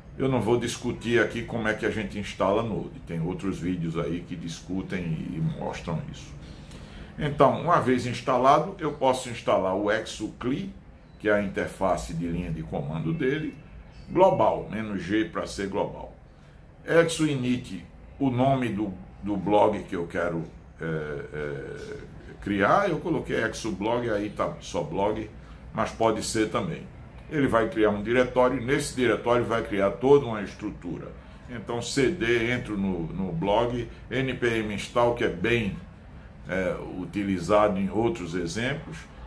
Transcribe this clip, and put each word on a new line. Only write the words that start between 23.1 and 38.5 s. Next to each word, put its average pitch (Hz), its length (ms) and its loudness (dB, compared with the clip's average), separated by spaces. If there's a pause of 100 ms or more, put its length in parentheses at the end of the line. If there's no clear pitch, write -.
Exo 113 300 -2
Blog, 113 360 0
aí 104 220 0
tá 85 280 -2
só - 220 -4
blog, 101 480 -2 (420)
mas 110 200 -2
pode 110 320 4
ser 107 260 2
também. 87 320 -2 (480)
Ele 143 180 2
vai 131 220 4
criar 107 220 6
um 101 100 0
diretório, 123 580 4
nesse 139 360 0
diretório 120 500 4
vai 113 160 2
criar 98 300 2
toda 139 340 8
uma 110 160 -4
estrutura. 92 720 -8 (360)
Então, 120 320 -6
C 120 300 2
D, 113 420 2
entro 117 240 -2
no, 95 280 0
no 87 280 -4
blog, 113 560 2 (220)
N 131 240 0
P 120 140 0 (140)
M 104 120 -2
install, 120 400 2
que 117 100 -2
é 98 60 2
bem, 101 480 0 (680)
é, 90 300 0 (240)
utilizado 95 800 2
em 95 100 0
outros 92 460 0
exemplos, 98 600 -4 (280)